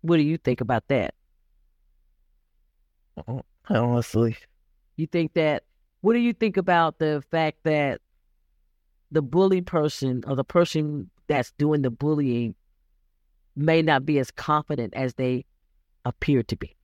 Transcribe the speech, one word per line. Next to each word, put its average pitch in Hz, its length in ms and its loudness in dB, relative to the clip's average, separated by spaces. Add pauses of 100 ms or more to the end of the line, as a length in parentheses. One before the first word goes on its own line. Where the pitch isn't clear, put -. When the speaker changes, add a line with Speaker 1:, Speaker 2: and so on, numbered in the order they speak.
Speaker 1:
What 165 160 2
do 151 60 4
you 156 140 0
think 127 240 -2
about 117 260 -2
that? 113 280 -2 (2000)
Speaker 2:
Uh, 127 140 -8 (280)
honestly. 117 680 0 (600)
Speaker 1:
You 160 100 -4
think 170 260 -4
that, 156 300 0 (380)
what 208 120 2
do 240 60 2
you 240 140 0
think 214 240 -2
about 175 420 2
the 151 320 -2
fact 160 320 -2
that 147 380 0 (1080)
the 151 100 2
bully 180 400 2
person 147 680 -2
or 139 80 -2
the 135 80 -2
person 151 680 0 (180)
that's 131 300 -2
doing 147 240 2
the 131 80 0
bullying 127 680 -2 (1000)
may 160 260 2
not 143 240 2
be 147 140 2
as 131 120 -2
confident 147 600 -4
as 127 220 -4
they 127 300 -2 (580)
appear 123 400 0
to - 120 -4
be? - 280 -14